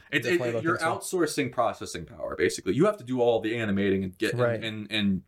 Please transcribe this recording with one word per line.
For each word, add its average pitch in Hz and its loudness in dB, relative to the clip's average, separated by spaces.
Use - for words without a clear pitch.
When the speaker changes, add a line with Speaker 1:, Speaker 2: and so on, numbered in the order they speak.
Speaker 1:
It's, 143 0
Speaker 2:
definitely 120 2
Speaker 1:
it, 117 -2
Speaker 2:
look 113 -2
Speaker 1:
you're 170 2
Speaker 2:
into. 160 -2
Speaker 1:
outsourcing 165 0
processing 101 -2
power, - -8
basically. 92 0
You 147 4
have 208 0
to 123 -18
do 123 -2
all 117 4
the 110 0
animating 98 2
and 92 -8
get 107 -2
Speaker 2:
Right. 120 2
Speaker 1:
and, 107 -6
and, 107 -8
and 101 2